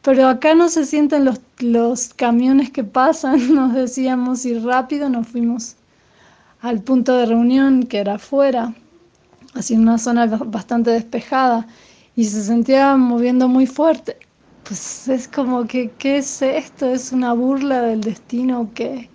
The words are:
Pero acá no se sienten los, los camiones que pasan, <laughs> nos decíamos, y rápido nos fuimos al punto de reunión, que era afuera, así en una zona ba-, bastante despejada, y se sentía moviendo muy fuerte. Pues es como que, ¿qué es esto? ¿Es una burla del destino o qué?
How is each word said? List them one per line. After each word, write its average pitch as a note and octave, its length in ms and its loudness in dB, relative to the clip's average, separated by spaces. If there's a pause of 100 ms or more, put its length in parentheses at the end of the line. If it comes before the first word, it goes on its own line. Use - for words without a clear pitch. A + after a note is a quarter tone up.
Pero C4 260 4
acá C4 300 4
no E4+ 120 4
se D#4+ 160 0
sienten D4 400 0
los, B3 160 0 (200)
los A#3 540 -2
camiones B3+ 580 2
que C#4 100 -4
pasan, C4 720 2
<laughs> - 0 -
nos C4 180 2
decíamos, B3+ 720 -2
y A#3+ 140 -2
rápido B3+ 500 -2
nos A#3+ 200 -2
fuimos A#3 480 -4 (840)
al A#3 180 -4
punto B3+ 340 0
de B3 120 2
reunión, B3+ 580 2
que G#3 140 -6
era G3+ 160 -2
afuera, B3 600 -2 (800)
así A#3+ 200 -6
en A3+ 80 4
una A3+ 160 4
zona A#3 280 0
ba-, G#3+ 120 -2
bastante A#3 520 -4
despejada, A#3 760 -2 (480)
y A#3 80 2
se G#3+ 180 -4
sentía C4 540 2
moviendo B3 500 2
muy B3+ 220 4
fuerte. D4+ 480 -2 (480)
Pues - 420 -12
es B3+ 220 -4
como B3 400 -4
que, B3 280 -4
¿qué C#4 220 -2
es C4+ 240 -6
esto? C4+ 460 -4
¿Es B3+ 240 -4
una B3 220 0
burla C4 480 0
del A3+ 180 -2
destino A#3+ 640 -4
o G#3+ 120 -8
qué? A#3+ 400 -8